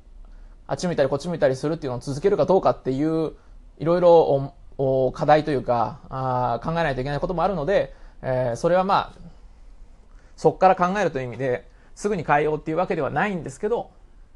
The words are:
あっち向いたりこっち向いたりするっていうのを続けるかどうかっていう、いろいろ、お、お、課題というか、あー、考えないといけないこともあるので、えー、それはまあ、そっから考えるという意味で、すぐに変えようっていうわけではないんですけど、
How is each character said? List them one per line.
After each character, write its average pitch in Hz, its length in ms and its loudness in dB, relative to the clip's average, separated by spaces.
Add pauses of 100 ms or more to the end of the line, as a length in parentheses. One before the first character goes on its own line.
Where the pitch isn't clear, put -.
(680)
あ 139 80 -6
っ - 20 -4
ち - 80 -4
向 170 80 -2
い - 20 -4
た 147 60 2
り 135 80 2
こ 143 60 0
っ 139 40 -2
ち - 80 -10
向 175 80 -4
い 147 40 -8
た 147 80 4
り 131 80 2
す 139 120 -4
る 160 60 -2
っ 165 40 -4
て 156 100 -8
い - 20 -4
う - 20 -4
の 120 60 -4
を - 20 -10
続 143 220 -6
け 196 80 2
る 196 80 4
か 196 80 2
ど 185 140 4
う - 20 2
か 143 80 2
っ 123 140 -2
て 127 80 -2
い 135 120 -2
う、 160 300 -2 (460)
い 147 60 -8
ろ 170 120 4
い 180 40 0
ろ、 151 520 6 (240)
お、 131 300 2
お、 127 40 -2
課 151 140 -6
題 151 180 6
と 151 60 -4
い 147 60 0
う 117 80 -2
か、 113 360 -2 (100)
あ 127 520 -2
ー、 - 20 -12
考 165 160 -2
え 170 40 0
な 147 80 0
い 127 40 -4
と 127 60 -2
い - 20 -4
け 139 60 -4
な 143 60 -2
い 139 40 -4
こ 175 80 -2
と 185 60 -4
も 165 100 0
あ 185 40 2
る 202 80 -2
の 147 100 -4
で、 185 300 0 (260)
え 127 320 -2
ー、 - 20 -4
そ 165 140 -2
れ 175 60 4
は 185 80 2
ま 185 320 0
あ、 - 40 -20 (1160)
そ 156 160 2
っ - 80 -6
か 185 80 6
ら 185 80 6
考 180 240 0
え 202 40 0
る 165 60 0
と 139 100 -4
い 131 40 -4
う - 20 -6
意 123 60 -8
味 110 60 -10
で、 123 300 -4 (280)
す - 120 -6
ぐ 208 80 -2
に 160 80 -4
変 147 180 2
え - 20 0
よ 151 120 0
う - 20 -4
っ 147 40 -14
て - 80 -8
い 156 60 -4
う - 20 -2
わ 180 80 0
け 196 100 -4
で 156 60 -2
は 123 80 -2
な 151 160 0
い 208 100 -4
ん 156 80 -8
で 151 60 -12
す - 100 -16
け 208 80 -4
ど、 220 220 -4 (460)